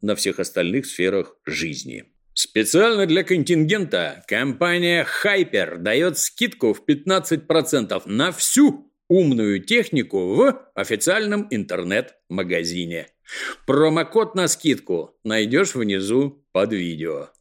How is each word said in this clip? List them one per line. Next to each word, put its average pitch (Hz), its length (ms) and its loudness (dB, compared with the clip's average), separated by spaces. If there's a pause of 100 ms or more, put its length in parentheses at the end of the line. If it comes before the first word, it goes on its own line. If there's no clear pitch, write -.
на 101 140 -2
всех 98 240 -2
остальных 92 440 -2
сферах 92 520 -2 (100)
жизни. 73 600 -8 (280)
Специально 196 720 2
для 170 160 2
контингента 160 1040 0
компания 170 800 0 (160)
Hyper 160 540 0
дает 127 420 0
скидку - 540 -2
в - 120 -10
пятнадцать 160 600 0
процентов 139 600 0
на 139 260 0
всю - 580 2 (180)
умную 117 540 4
технику 101 720 0
в 262 240 4 (160)
официальном 202 760 -2
интернет-магазине. 87 1600 -4 (580)
Промокод 160 680 2
на 180 140 0
скидку 95 640 -2 (100)
найдешь 113 500 0
внизу 113 800 -2
под 104 200 0
видео. 82 560 -6 (120)